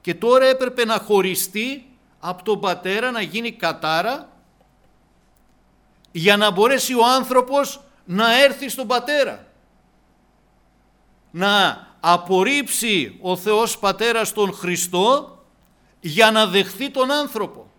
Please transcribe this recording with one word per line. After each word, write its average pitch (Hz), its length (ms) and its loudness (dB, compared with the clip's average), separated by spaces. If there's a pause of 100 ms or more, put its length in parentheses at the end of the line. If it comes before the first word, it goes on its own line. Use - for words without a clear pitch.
Και 175 140 -6
τώρα 247 300 4
έπρεπε 254 400 0
να 220 140 -2
χωριστεί 208 880 -2 (340)
από 175 220 -10
τον 208 180 -2
Πατέρα, 196 500 -4
να 233 100 -6
γίνει 208 320 -6
κατάρα, 165 760 -4 (1800)
για 185 260 2
να 208 140 2
μπορέσει 233 440 0
ο 233 120 4
άνθρωπος 254 720 0 (240)
να 226 380 2
έρθει 277 260 2
στον 262 180 -8
Πατέρα. 247 600 -2 (1800)
Να 185 560 0 (140)
απορρίψει 185 1200 0
ο 180 160 -4
Θεός 214 420 0
Πατέρας 214 540 -2
τον 202 200 -2
Χριστό 180 840 -2 (600)
για 190 300 4
να 220 160 2
δεχθεί 196 440 -2
τον 262 200 -2
άνθρωπο. 226 680 -6